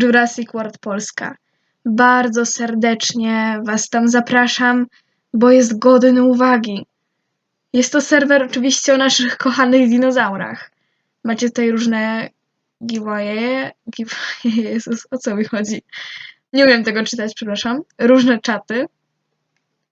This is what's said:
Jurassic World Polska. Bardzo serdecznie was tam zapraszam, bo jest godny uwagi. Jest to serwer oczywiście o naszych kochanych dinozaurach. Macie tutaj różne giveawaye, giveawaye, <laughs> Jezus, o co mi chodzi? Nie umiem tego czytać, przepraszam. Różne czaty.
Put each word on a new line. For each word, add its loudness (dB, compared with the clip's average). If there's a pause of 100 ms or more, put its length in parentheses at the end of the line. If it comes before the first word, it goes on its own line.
Jurassic 0
World -10
Polska. -10 (500)
Bardzo 2
serdecznie -2
was -4
tam 0
zapraszam, 0 (480)
bo 4
jest 4
godny 6
uwagi. 2 (880)
Jest 0
to 2
serwer 2
oczywiście 0
o 4
naszych 0
kochanych 2
dinozaurach. -2 (520)
Macie -2
tutaj 0
różne -2 (560)
giveawaye, -6 (240)
giveawaye, -4
<laughs> -6
Jezus, -6
o -4
co -6
mi -2
chodzi? -6 (720)
Nie 4
umiem 4
tego -2
czytać, -8
przepraszam. -6 (180)
Różne 4
czaty. -6 (1080)